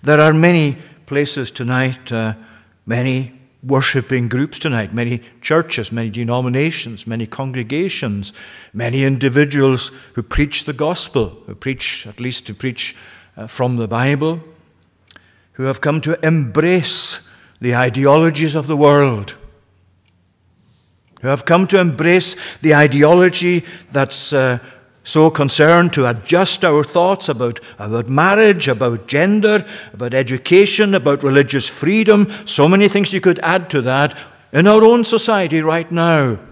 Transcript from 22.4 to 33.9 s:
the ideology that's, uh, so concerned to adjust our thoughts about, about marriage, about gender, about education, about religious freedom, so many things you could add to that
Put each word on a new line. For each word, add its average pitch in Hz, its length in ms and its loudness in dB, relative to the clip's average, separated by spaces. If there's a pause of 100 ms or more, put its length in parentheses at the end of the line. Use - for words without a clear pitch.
the 156 100 4
ideology 170 920 4 (280)
that's, - 420 -4
uh, 131 240 0 (460)
so 156 280 4
concerned 160 600 4
to 135 160 0
adjust 165 560 0
our 151 200 2
thoughts 180 440 -2
about, 120 320 -4 (200)
about 107 280 -6
marriage, 185 600 2
about 120 400 -2
gender, 202 580 2 (280)
about 123 200 -8
education, 175 800 2
about 143 300 0
religious 135 440 2
freedom, 208 600 2 (180)
so 147 220 2
many 196 200 4
things 202 240 0
you 190 80 -2
could 180 220 2
add 170 260 -2
to 147 140 -2
that 135 340 -2 (380)